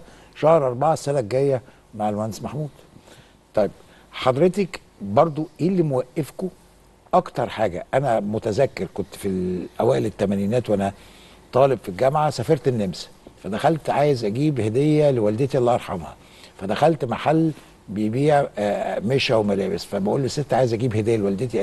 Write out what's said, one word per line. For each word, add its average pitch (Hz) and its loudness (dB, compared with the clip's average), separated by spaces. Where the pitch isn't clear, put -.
شهر 151 4
أربعة 135 0
السنة 143 -2
الجاية 131 0
مع 107 -2
المهندس 104 -4
محمود. 135 -8
طيب 101 2
حضرتك 170 0
برضو 143 2
إيه 156 0
اللي 185 2
موقفكوا 147 -4
أكتر - 0
حاجة؟ 95 -2
أنا 127 2
متذكر 104 -2
كنت - -8
في - -6
ال-، 92 -4
أوائل 120 2
الثمانينات 101 -2
وأنا 98 0
طالب 127 4
في - -10
الجامعة 139 0
سافرت 147 0
النمسا، 104 -2
فدخلت 147 -2
عايز 135 2
أجيب 131 0
هدية 143 2
لوالدتي 117 0
الله 120 4
يرحمها، 92 -6
فدخلت 139 0
محل 151 0
بيبيع، 117 0
آه، 104 -2
مشا 127 0
وملابس، 98 0
فبقول 104 -2
للست: 131 -2
"عايز 120 2
أجيب 113 -2
هدية 110 0
لوالدتي"، 101 -2